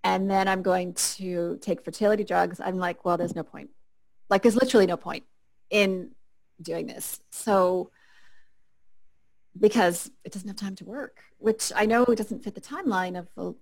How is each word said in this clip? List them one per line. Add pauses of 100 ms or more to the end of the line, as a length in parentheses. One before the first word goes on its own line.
and
then
I'm
going
to
take
fertility
drugs,"
I'm
like,
"Well,
there's
no
point. (580)
Like,
there's
literally
no
point (460)
in (500)
doing
this." (120)
So, (1700)
because (120)
it
doesn't
have
time
to
work, (160)
which
I
know
doesn't
fit
the
timeline
of (100)
a